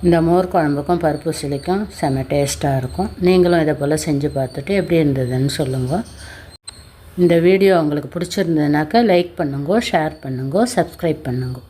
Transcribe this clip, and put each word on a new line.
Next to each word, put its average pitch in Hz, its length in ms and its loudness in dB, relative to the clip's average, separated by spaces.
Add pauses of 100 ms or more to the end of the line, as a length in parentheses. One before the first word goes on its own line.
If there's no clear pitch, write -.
இந்த 175 140 6 (100)
மோர் 180 260 2
குழம்புக்கும் 147 500 0
பருப்பு 151 300 -2
உசிலிக்கும் 147 480 -4 (160)
செம 135 340 -2
டேஸ்ட்டாக 139 500 0
இருக்கும். 175 280 -4 (180)
நீங்களும் 175 380 4
இதை 151 160 0
போல் 151 240 -2
செஞ்சு 143 320 -2
பார்த்துட்டு 135 340 -6 (100)
எப்படி 165 200 0
இருந்ததுன்னு 131 560 0
சொல்லுங்க. 131 440 -2 (1200)
இந்த 170 120 6 (120)
வீடியோ 190 360 6
உங்களுக்கு 147 320 -2
பிடிச்சிருந்ததுனாக்கா 160 840 0 (120)
லைக் 175 180 2 (100)
பண்ணுங்க, 143 360 -2 (140)
ஷேர் 156 240 0 (100)
பண்ணுங்க, 135 420 -2 (100)
சப்ஸ்கிரைப் - 520 -2
பண்ணுங்க. 127 300 -4 (120)